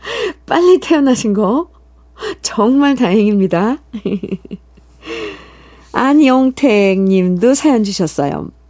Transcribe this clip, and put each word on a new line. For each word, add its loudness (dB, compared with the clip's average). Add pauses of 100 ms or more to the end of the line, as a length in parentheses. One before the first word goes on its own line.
(460)
빨리 2
태어나신 0
거 -2 (720)
정말 0
다행입니다. 0 (140)
<laughs> -12
안영택 2
님도 2
사연 0
주셨어요. -4 (220)